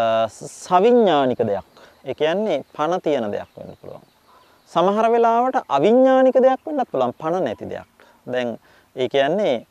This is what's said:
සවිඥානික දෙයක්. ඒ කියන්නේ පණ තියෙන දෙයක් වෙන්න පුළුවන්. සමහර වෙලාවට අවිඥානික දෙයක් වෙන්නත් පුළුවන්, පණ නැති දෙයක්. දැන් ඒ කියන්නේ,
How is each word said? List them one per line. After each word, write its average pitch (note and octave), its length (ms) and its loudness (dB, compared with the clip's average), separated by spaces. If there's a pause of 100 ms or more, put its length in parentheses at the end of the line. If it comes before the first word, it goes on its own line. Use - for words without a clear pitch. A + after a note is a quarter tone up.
(280)
සවිඥානික F3+ 1120 0
දෙයක්. G2+ 280 -4 (380)
ඒ C3 100 -8
කියන්නේ E3 580 -2
පණ E3+ 280 -4
තියෙන A#2+ 320 -2
දෙයක් F#2+ 240 -10
වෙන්න G2 200 -18
පුළුවන්. F#2+ 260 -20 (680)
සමහර G3+ 380 2
වෙලාවට A#3 460 0 (120)
අවිඥානික C4 680 4
දෙයක් C4 320 4
වෙන්නත් D4 240 -6
පුළුවන්, B2 220 -2
පණ E3+ 320 -4
නැති G#2 220 -6
දෙයක්. F#2 240 -14 (360)
දැන් B2 320 -4 (380)
ඒ B2+ 120 -2
කියන්නේ, C#3 640 0